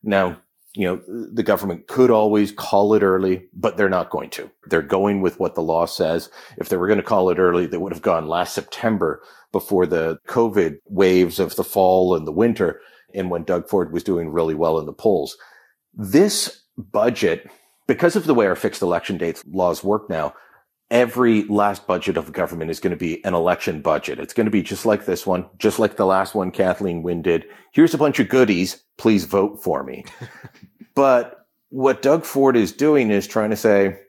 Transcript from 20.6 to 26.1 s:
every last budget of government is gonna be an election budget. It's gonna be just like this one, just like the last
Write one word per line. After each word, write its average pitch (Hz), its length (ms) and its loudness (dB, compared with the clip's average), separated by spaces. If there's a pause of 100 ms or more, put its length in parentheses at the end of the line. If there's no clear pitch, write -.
every 117 540 2
last 101 420 -2
budget 90 300 -2
of 78 160 -6
government 82 380 -6
is 80 100 -8
gonna 87 160 -2
be 82 280 -6
an 95 80 -2
election 85 480 -2
budget. 73 380 -4
It's 71 160 -12
gonna 107 160 0
be 101 120 0
just - 220 -10
like 104 220 0
this 90 180 -4
one, 90 240 -4 (100)
just 104 200 0
like 107 180 0
the 104 80 0
last 95 300 0